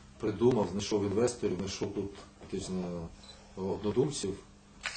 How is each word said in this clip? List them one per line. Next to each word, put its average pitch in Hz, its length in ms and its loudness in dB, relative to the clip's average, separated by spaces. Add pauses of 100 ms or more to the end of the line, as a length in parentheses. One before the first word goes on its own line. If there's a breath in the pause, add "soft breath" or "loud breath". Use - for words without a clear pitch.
(200 loud breath)
Придумав, 107 520 4
знайшов 101 340 2
інвесторів, 98 520 2
знайшов - 360 -4
тут, 98 180 -4 (280)
фактично, 90 680 -4 (480 loud breath)
однодумців. 101 840 0 (600)